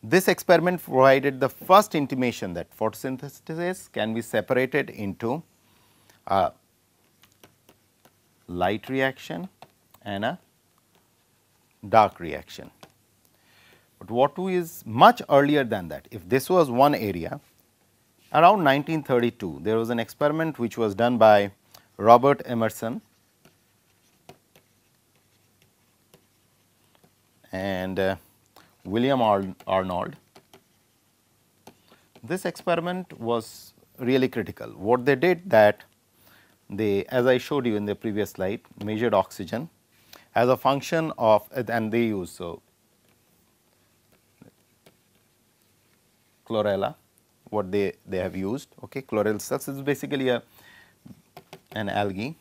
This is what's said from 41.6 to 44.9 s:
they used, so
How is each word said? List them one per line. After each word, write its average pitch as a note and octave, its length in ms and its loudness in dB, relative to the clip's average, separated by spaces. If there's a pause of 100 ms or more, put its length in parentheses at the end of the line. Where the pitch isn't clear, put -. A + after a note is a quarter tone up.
they A#2 120 0
used, G2+ 320 -4
so F2 260 -12 (3750)